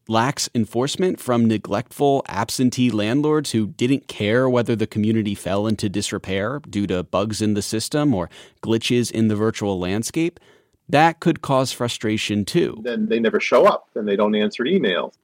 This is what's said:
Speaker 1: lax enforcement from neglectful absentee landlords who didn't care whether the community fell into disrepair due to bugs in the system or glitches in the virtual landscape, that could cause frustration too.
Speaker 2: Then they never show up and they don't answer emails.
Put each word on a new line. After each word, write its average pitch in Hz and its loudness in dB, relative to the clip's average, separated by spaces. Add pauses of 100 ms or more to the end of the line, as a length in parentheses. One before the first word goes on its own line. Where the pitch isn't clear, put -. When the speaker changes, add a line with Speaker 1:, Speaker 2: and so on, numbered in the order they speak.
Speaker 1:
lax 113 0
enforcement 127 0
from 120 2
neglectful 110 0
absentee 127 0
landlords 143 0
who 107 0
didn't 127 -2
care 120 2
whether 120 2
the 107 0
community 107 0
fell 101 -2
into 107 -2
disrepair 101 -4
due 101 -2
to 90 -2
bugs 101 -2
in 107 2
the 101 0
system 147 0
or 87 -2 (320)
glitches 113 0
in 113 2
the 107 2
virtual 104 0
landscape, 110 -2 (480)
that 160 4
could - 0
cause 131 0
frustration 107 -2
too. - 0
Speaker 2:
Then 214 -2
they 117 2
never 107 2
show 143 6
up - -2
and 107 -4
they 101 2
don't 107 2
answer 107 -2
emails. 120 0